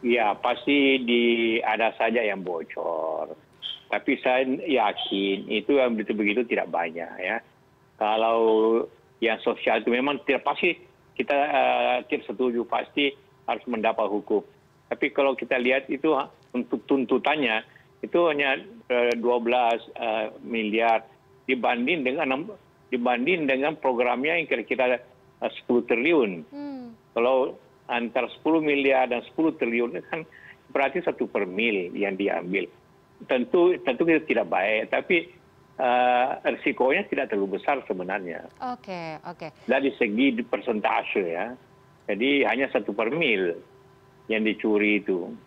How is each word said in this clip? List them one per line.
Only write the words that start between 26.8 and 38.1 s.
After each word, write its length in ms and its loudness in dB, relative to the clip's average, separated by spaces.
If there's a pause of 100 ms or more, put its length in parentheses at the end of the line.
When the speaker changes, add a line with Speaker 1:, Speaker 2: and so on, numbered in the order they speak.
Speaker 1:
Kalau 400 2 (300)
antara 480 -2
sepuluh 240 2
miliar 480 2
dan 240 -2
sepuluh 240 0
triliun 400 0 (160)
kan 160 -8 (480)
berarti 320 0
satu 160 -2
per 240 -2
mil 480 0
yang 240 -2
diambil. 480 -2 (640)
Tentu, 480 4
tentu 240 0
kita 240 2
tidak 240 0
baik, 400 0
tapi, 400 -2 (480)
eh, 480 4 (240)
risikonya 560 0
tidak 240 -2
terlalu 240 0
besar 320 -2
sebenarnya. 560 -6 (320)